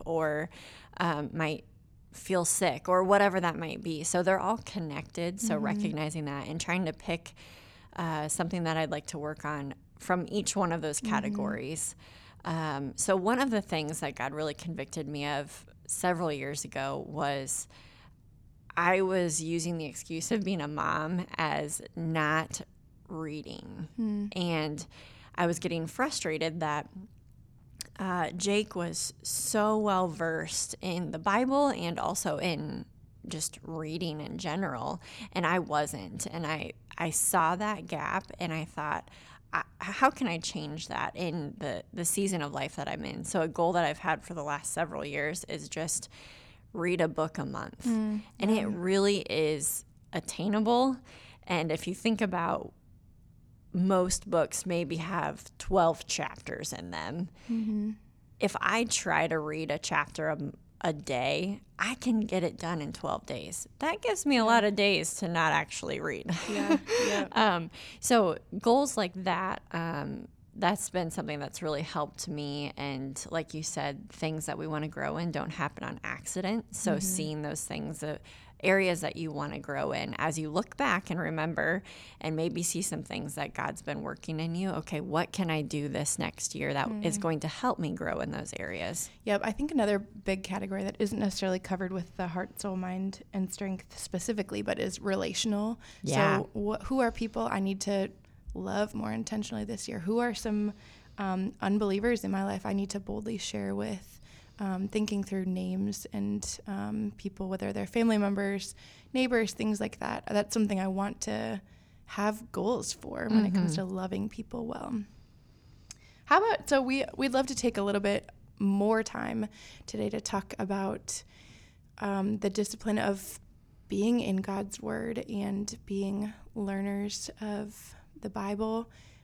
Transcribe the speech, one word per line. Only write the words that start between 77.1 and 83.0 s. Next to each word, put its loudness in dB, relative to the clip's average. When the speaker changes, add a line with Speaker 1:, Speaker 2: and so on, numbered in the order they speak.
Speaker 1:
those -4
things, -6
uh, -6
areas 6
that -4
you -4
wanna -4
grow -2
in -2
as 0
you -2
look -2
back 0
and 0
remember, 0
and -2
maybe 0
see 0
some -4